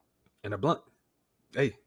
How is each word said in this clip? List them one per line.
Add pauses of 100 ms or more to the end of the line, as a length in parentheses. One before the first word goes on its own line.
(440)
And
they're
blunt. (760)
"Hey,